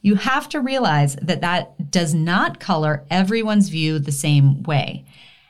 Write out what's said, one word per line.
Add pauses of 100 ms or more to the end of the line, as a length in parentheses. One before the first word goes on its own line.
You
have
to
realize
that
that
does
not
color
everyone's
view
the
same
way. (440)